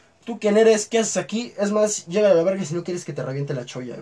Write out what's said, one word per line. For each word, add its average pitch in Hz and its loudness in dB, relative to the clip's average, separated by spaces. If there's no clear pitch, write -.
"¿Tú 226 -8
quién 208 2
eres? 220 6
¿Qué 226 0
haces 208 -2
aquí? 214 -6
Es 202 -2
más, 214 0
llega 202 2
a - 6
la 165 4
verga 190 0
si 147 -6
no 170 -4
quieres 175 -6
que 151 -10
te 135 -6
reviente 143 -6
la 123 -6
cholla, 123 -12